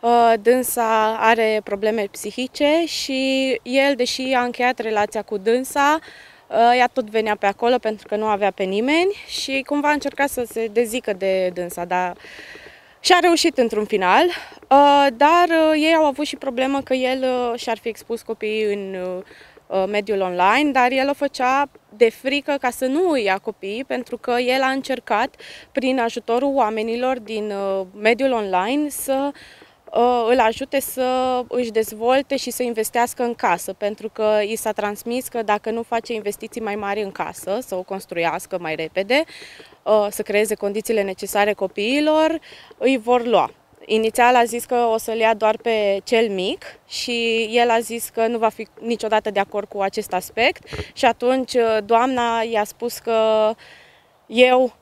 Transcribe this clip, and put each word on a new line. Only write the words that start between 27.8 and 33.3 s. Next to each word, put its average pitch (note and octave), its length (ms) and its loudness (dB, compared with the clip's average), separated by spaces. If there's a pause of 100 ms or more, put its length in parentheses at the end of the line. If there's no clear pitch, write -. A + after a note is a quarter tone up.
mediul A#3 320 2
online, A3 560 0
să, C4+ 420 -4 (600)
uh, A#3+ 360 2
îl B3+ 120 4
ajute A#3+ 400 0
să B3+ 680 -2
își A#3+ 220 -2
dezvolte A3 680 0
și B3 140 -6
să A#3+ 120 -4
investească A#3 600 -2
în A#3+ 120 -2